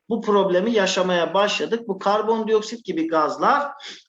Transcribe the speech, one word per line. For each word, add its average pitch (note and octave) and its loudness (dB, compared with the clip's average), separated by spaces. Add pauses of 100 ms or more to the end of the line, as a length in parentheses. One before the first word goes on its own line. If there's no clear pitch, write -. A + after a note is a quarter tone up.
bu G#3+ -2
problemi G3 2
yaşamaya F#3 2
başladık. G3+ 0
Bu F#3 -4
karbondioksit G#3+ 0
gibi D#3+ -4
gazlar D#3+ 0 (360)